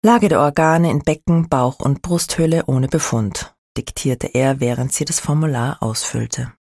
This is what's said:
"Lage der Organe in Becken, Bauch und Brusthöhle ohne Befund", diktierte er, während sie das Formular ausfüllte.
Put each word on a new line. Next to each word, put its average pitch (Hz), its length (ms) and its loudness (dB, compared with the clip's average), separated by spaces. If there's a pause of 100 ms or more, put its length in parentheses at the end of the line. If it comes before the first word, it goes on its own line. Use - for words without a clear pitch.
"Lage 220 240 4
der 156 120 4
Organe 160 520 4
in 147 80 0
Becken, 165 500 0
Bauch 127 300 0
und 139 220 -2
Brusthöhle 165 640 0
ohne 131 220 0
Befund", 113 680 -2 (220)
diktierte - 500 -4
er, 135 320 0
während 127 340 -2
sie 147 120 -2
das 160 140 -4
Formular 147 640 -2
ausfüllte. 117 720 -6 (160)